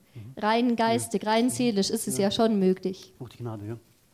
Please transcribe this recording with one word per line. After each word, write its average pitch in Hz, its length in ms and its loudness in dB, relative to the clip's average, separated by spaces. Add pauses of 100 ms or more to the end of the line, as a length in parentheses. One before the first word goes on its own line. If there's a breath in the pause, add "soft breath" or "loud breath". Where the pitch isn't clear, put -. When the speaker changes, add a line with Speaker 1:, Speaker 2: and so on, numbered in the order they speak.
(140)
Speaker 1:
Mhm. 117 240 -16
Speaker 2:
rein 226 320 2
Speaker 1:
Ja. 233 60 2
Speaker 2:
geistig, 226 500 0
rein 226 200 2
Speaker 1:
Mhm. 254 40 2
Speaker 2:
seelisch 220 400 0
ist - 180 -2
es 131 100 -2
Speaker 1:
Ja. 196 80 2
Speaker 2:
ja 202 60 2
schon 226 280 2
möglich. 185 600 0
Speaker 1:
Durch 120 120 -12
die - 60 -20
Gnade, 110 280 -10
ja. 113 120 -8 (360)